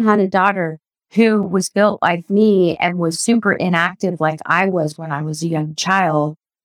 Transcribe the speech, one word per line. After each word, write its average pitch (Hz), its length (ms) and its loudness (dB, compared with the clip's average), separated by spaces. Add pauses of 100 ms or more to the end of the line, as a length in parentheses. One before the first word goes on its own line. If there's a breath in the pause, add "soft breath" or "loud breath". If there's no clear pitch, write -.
had 214 160 4
a 190 80 2
daughter 185 500 -2 (340)
who 220 300 2
was 185 260 -2
built 208 340 0
like 175 280 -2
me 196 460 4
and 175 220 -4
was 165 200 -2
super 220 340 0
inactive 175 680 -2
like 156 260 -2
I 180 200 0
was 160 300 -2
when 160 140 -12
I 143 120 -4
was 156 200 -8
a 170 60 -2
young 156 260 -4
child, 156 640 0 (280)